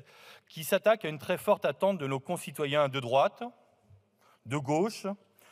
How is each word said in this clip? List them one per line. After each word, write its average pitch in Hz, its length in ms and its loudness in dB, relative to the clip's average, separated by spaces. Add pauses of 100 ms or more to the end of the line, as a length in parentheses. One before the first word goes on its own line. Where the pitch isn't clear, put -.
(480)
qui 160 160 -14
s'attaque 208 420 2
à - 20 -2
une 151 120 -6
très 180 180 -2
forte - 280 2
attente 190 320 0
de 139 100 -4
nos 139 120 -2
concitoyens 147 720 -2
de 135 100 -2
droite, 135 440 0 (1040)
de 123 120 -4
gauche 156 500 -2 (440)